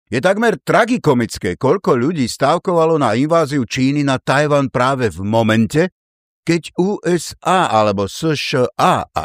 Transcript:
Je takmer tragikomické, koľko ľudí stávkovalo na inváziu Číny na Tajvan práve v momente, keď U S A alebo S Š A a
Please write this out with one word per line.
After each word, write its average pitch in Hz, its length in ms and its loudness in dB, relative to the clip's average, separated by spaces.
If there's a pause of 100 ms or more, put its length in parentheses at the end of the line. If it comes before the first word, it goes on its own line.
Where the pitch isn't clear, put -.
Je 123 160 -2
takmer 208 320 2
tragikomické, 147 1040 0
koľko 175 320 0
ľudí 139 320 0
stávkovalo 160 720 0
na 127 160 0
inváziu 143 560 0
Číny 139 320 0
na 139 160 0
Tajvan 139 560 0
práve 127 400 0
v 82 80 -12
momente, 113 720 2 (560)
keď 165 320 -2
U 190 240 0
S 170 400 -4
A 175 240 0
alebo 104 400 0
S - 160 -10
Š 139 560 -2
A 147 240 2
a - 200 -6